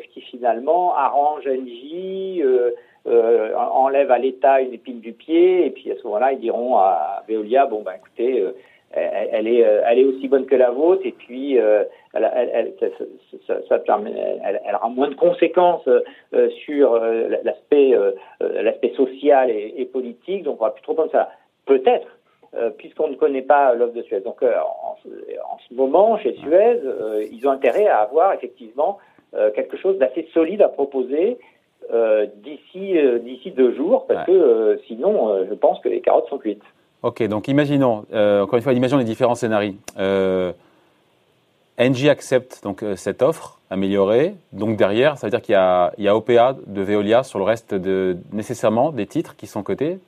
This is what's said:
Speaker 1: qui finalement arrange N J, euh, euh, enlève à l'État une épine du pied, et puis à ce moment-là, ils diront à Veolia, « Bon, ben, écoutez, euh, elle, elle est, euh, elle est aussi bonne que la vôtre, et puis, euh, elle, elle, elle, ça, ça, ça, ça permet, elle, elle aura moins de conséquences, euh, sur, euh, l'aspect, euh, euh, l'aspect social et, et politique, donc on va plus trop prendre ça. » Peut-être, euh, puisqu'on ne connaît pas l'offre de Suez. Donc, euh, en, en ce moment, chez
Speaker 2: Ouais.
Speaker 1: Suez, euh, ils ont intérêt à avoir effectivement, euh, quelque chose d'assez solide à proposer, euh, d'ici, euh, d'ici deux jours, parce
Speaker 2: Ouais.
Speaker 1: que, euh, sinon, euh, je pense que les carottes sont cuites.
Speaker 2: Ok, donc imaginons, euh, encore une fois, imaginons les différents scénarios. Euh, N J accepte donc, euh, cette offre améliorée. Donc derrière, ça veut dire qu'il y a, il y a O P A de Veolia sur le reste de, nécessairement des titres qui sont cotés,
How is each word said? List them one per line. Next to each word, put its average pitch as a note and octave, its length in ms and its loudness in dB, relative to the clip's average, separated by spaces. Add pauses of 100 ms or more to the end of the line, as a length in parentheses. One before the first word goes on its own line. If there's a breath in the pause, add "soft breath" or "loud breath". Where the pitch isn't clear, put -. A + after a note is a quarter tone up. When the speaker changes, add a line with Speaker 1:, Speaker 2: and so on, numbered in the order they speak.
(120)
Speaker 1:
qui B2+ 80 -20
finalement C3 760 -2
arrange C#3 500 0
N C3 200 -4
J, F3+ 760 -10
euh, B2+ 300 2 (340 loud breath)
euh, A2+ 480 2
enlève C3+ 560 0
à A#2+ 80 4
l'État C3+ 420 2
une B2 140 -4
épine A#2+ 260 -16
du A2+ 120 -14
pied, F3 540 2
et B2+ 40 -4
puis - 220 -12
à F#2+ 40 -8
ce - 80 -16
moment-là, B2 280 0
ils A#2+ 80 -6
diront A2+ 360 -2
à F#2+ 520 0
Veolia, « A2 420 0
Bon, G#2+ 120 -6
ben, F#2 140 -8
écoutez, A#2+ 440 -4
euh, F#2 120 -2 (380 loud breath)
elle, F2 420 -4
elle A2 160 -2
est, A#2+ 160 4
euh, G#2+ 220 4
elle A#2+ 140 4
est C3+ 40 6
aussi C3+ 240 -2
bonne C3 180 2
que C3+ 100 2
la B2 140 8
vôtre, E3+ 340 2
et A#2+ 80 -6
puis, C3 460 -2
euh, G#2+ 260 4 (300 loud breath)
elle, A2+ 200 0
elle, B2 180 0
elle, A#2 280 -2
ça, A2+ 60 0 (120)
ça, - 60 -10 (420)
ça, - 220 -6
ça A#2+ 100 2
permet, A2 340 -4 (320)
elle, G2+ 200 -4
elle G#2 100 -4
aura G#2+ 140 -2
moins B2+ 200 -2
de C#3 60 -8
conséquences, F3 720 2
euh, A#2+ 640 0 (140)
sur, C#3 300 2
euh, A2+ 340 0 (160)
l'aspect, C3+ 500 2
euh, G2+ 180 2 (300 loud breath)
euh, F2+ 200 -2
l'aspect A2 320 0
social C3+ 560 2
et, A2 260 -6
et B2+ 80 -6
politique, B2+ 580 -8
donc C3+ 180 -8
on A2 40 0
va - 60 0
plus - 120 -12
trop D3+ 120 -6
prendre D#3 180 -2
ça. » - 180 0 (360 loud breath)
Peut-être, - 420 0 (460 soft breath)
euh, A2+ 220 -4
puisqu'on D#3+ 320 -6
ne C#3 60 -10
connaît C#3 280 -2 (120)
pas C3+ 200 4
l'offre A#2 200 0
de A#2 80 -6
Suez. G2 180 -6
Donc, - 220 -10
euh, A#2 160 2
en, - 380 -6 (580)
en - 40 -12 (100)
ce A#2+ 60 -20
moment, E3 440 2
chez A#2+ 120 -4
Speaker 2:
Ouais. - 120 -6
Speaker 1:
Suez, G#3 420 4
euh, G#2+ 460 -4
ils A#2 160 -6
ont C#3 60 4
intérêt C3+ 340 2
à C#3 120 2
avoir D#3+ 340 2
effectivement, C3 680 -6 (360 soft breath)
euh, C3 180 2
quelque C3+ 240 -6
chose F#3+ 220 -2
d'assez E3 360 -2
solide E3+ 280 0
à D3+ 60 6
proposer, C#3 720 -2 (540 soft breath)
euh, A2 340 2 (100)
d'ici, F3 640 -6
euh, B2+ 200 2
d'ici B2+ 320 -12
deux B2+ 240 2
jours, G3 320 0
parce F2+ 200 -2
Speaker 2:
Ouais. F#3 80 4
Speaker 1:
que, F#3 40 8
euh, A2 380 4 (100)
sinon, C3+ 420 -2
euh, F#2+ 200 0
je G#2 60 -8
pense - 260 2
que A#2+ 80 -4
les G#2 120 -2
carottes - 280 2
sont C#3 100 -8
cuites. G#2 240 -8 (400)
Speaker 2:
Ok, A#2+ 260 -4
donc G#2 200 -4
imaginons, C#3 640 2
euh, G#2 300 2
encore G2 140 0
une A2+ 60 0
fois, C3 100 0
imaginons B2+ 260 2
les B2 60 0
différents A#2 320 0
scénarios. G#2 380 -2 (240)
Euh, F#2+ 540 0 (1200 soft breath)
N B2+ 180 2
J C3+ 160 0
accepte - 540 -2
donc, G2+ 180 -10
euh, G#2 140 -6
cette G2 260 -6
offre - 380 -2 (100)
améliorée. G2+ 640 0 (180)
Donc G#2+ 240 -4
derrière, A2+ 400 2
ça A#2+ 100 -8
veut G#2 40 -4
dire A2+ 100 -2
qu'il - 120 -6
y G2+ 40 4
a, F2+ 400 4
il G2+ 80 -6
y G2+ 40 0
a G#2 80 4
O G#2+ 40 0
P A#2+ 160 2
A B2 200 4 (100)
de G2 160 -8
Veolia G#2 400 0
sur - 160 -10
le F#2+ 60 -2
reste A2 280 -2
de, F#2+ 440 -2 (160)
nécessairement A2+ 580 -2
des A2 160 -6
titres - 300 -6
qui G#2+ 100 -18
sont G#2 160 -10
cotés, C#3+ 460 -4